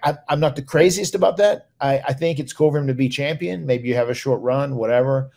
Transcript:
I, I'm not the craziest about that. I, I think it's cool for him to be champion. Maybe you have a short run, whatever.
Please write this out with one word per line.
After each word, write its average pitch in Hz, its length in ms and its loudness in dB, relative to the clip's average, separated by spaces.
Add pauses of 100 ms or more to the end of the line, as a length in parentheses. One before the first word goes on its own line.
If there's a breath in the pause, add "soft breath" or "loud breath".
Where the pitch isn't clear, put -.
I, 147 140 0 (100)
I'm 147 140 -2
not 147 160 0
the 143 40 -8
craziest 180 540 2
about 190 220 2
that. 208 320 2 (100)
I, 139 200 0
I 139 140 -4
think 156 260 -2
it's 135 120 -8
cool 151 200 2
for 147 60 -2
him 143 100 -2
to 131 60 0
be 127 140 2
champion. 160 580 -4
Maybe 123 220 0
you 123 80 0
have 120 140 0
a 123 40 -2
short 117 280 -2
run, 135 340 -2
whatever. 127 600 0